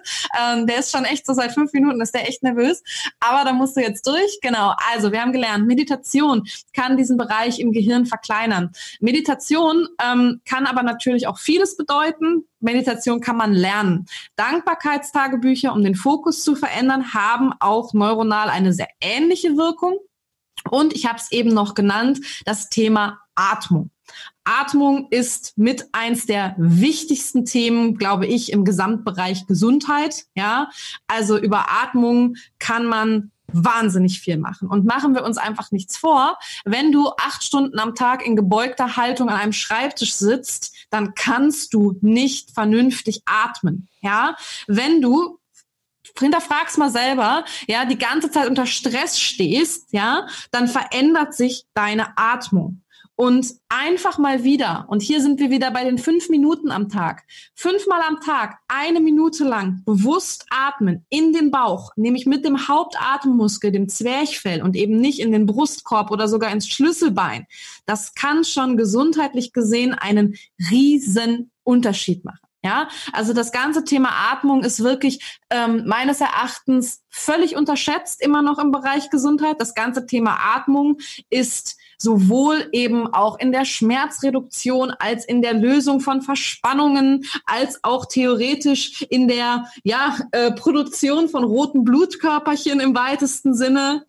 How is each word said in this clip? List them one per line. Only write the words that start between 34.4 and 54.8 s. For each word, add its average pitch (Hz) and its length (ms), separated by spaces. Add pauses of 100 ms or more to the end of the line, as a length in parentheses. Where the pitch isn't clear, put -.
Und 196 180
machen 262 280
wir 254 100
uns 220 140
einfach 214 340
nichts 190 240
vor. 302 420 (260)
Wenn 262 280
du 285 180
acht - 340
Stunden 277 340
am 220 160
Tag 254 320
in 226 100
gebeugter 233 600
Haltung 247 320
an 208 80
einem 208 160
Schreibtisch 226 640
sitzt, 226 600 (160)
dann 208 240
kannst 269 600
du 202 260
nicht 240 520
vernünftig 220 720
atmen. 208 640 (120)
Ja, 220 360 (300)
wenn 269 340
du, 262 380 (800)
hinterfrag's 320 580
mal 285 140
selber, 254 540 (220)
ja, 233 180
die 240 140
ganze 294 320
Zeit 277 180
unter 254 180
Stress 262 520
stehst, - 760
ja, 233 340 (240)
dann 240 180
verändert 285 680
sich 247 300 (100)
deine 214 420
Atmung. 208 640 (360)
Und 247 360 (160)
einfach 339 480
mal 269 260
wieder, 254 440